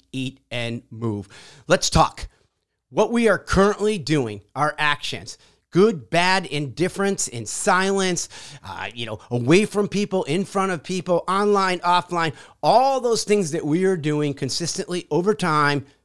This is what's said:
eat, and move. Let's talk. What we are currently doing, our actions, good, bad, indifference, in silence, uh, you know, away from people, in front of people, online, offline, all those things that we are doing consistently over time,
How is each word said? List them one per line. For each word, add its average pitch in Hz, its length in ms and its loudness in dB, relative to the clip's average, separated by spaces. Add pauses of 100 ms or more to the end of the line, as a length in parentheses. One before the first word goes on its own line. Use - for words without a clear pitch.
(120)
eat, 131 280 -8 (100)
and 117 400 -6
move. 110 360 -6 (420)
Let's 180 200 2
talk. - 400 0 (640)
What 208 220 0
we 233 160 4
are 185 100 4
currently 202 580 2
doing, 120 460 -2 (120)
our 147 220 -2
actions, - 640 -2 (320)
good, 180 400 4
bad, 180 340 2
indifference, 160 840 -4
in 113 180 -10
silence, 190 840 0 (340)
uh, 95 300 -10
you 117 140 -10
know, 107 120 -8 (120)
away 127 340 4
from 202 240 -2
people, 190 360 -2
in 175 200 -2
front 190 260 -2
of 170 120 -6
people, 180 440 -2
online, 190 520 2
offline, 175 560 0 (280)
all 254 380 4
those 233 240 0
things 190 280 0
that 160 120 -2
we 165 220 2
are 190 100 2
doing 151 380 -2
consistently 170 760 -6
over 180 220 2
time, 147 540 2 (180)